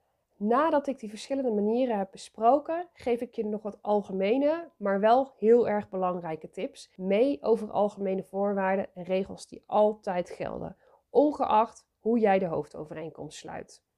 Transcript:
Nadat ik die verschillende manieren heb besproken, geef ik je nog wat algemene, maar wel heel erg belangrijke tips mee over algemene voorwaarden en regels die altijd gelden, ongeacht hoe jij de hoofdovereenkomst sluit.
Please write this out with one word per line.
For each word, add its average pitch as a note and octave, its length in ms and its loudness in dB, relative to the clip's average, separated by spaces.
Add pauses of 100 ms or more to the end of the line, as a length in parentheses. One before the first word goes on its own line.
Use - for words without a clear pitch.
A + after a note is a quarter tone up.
(360)
Nadat C#4+ 500 0
ik C#4 120 -4
die G#3+ 100 -12
verschillende B3+ 420 -6
manieren A3 480 0
heb F#3+ 120 -6
besproken, D4 840 0
geef B3 280 -4
ik B3 140 -10
je A3+ 100 -4
nog G#3+ 180 -6
wat G3+ 200 -12
algemene, G#3 960 0
maar G3 240 0
wel A#3+ 360 4
heel A3+ 320 6
erg G#3 200 -2
belangrijke F3+ 640 -4
tips - 460 -12
mee G#3+ 460 2
over G#3+ 280 0
algemene G3 540 -2
voorwaarden G3 680 -2
en F3+ 100 -14
regels F#3 420 -4
die - 200 -20
altijd G#3 640 0
gelden, - 460 -10 (340)
ongeacht C4+ 760 2 (120)
hoe A#3 200 0
jij G3 200 4
de F#3+ 80 0
hoofdovereenkomst D#3 920 -10
sluit. - 440 -16 (160)